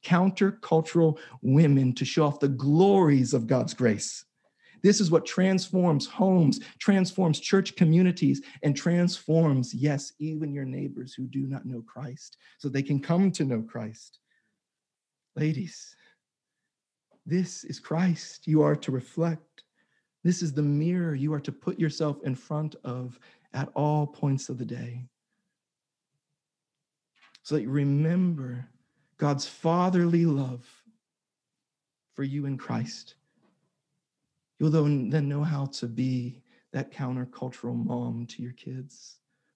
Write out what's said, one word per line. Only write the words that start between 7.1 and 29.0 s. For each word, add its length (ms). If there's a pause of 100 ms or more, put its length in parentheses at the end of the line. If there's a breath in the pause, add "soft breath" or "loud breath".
church 380
communities, 640 (220 loud breath)
and 120
transforms, 1000
yes, 460
even 340
your 100
neighbors 480
who 140
do 220
not 180
know 160
Christ, 560 (180 soft breath)
so 140
they 120
can 180
come 320
to 120
know 160
Christ. 600 (1160)
Ladies, 600 (1300 soft breath)
this 380
is 140
Christ 680
you 160
are 140
to 140
reflect. 760 (580)
This 200
is 100
the 100
mirror 520
you 180
are 80
to 120
put 260
yourself 460
in 100
front 400 (100)
of 340 (360 soft breath)
at 200
all 320
points 440
of 80
the 80
day, 400 (2250)
so 120
that 80
you 80
remember 960 (480)